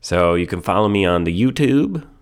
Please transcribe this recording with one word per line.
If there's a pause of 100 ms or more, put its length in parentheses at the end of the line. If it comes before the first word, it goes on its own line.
So
you
can
follow
me
on
the
YouTube. (160)